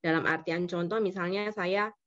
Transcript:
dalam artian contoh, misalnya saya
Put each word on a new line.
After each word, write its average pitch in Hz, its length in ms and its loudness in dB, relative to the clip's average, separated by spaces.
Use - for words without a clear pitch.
dalam 165 240 2
artian 165 400 0
contoh, 175 380 -2
misalnya 190 500 -2
saya 202 380 0